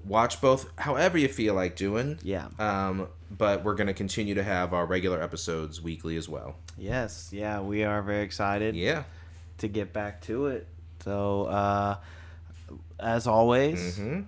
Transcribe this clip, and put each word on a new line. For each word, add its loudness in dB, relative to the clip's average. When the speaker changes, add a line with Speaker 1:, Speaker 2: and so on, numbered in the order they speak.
Speaker 1:
Watch 2
both 4
however 4
you 6
feel 2
like 2
doing. -2
Speaker 2:
Yeah. -4
Speaker 1:
Um, 0
but 4
we're 2
gonna 2
continue -2
to 2
have 0
our 2
regular 2
episodes -4
weekly -4
as -4
well. -8
Speaker 2:
Yes. -4
Yeah, -4
we 0
are 2
very 0
excited 0
Speaker 1:
Yeah. 0
Speaker 2:
to -4
get -2
back -6
to -2
it. -4
So, 0
uh, 2
as 2
always, 6
Speaker 1:
Mm-hmm. -2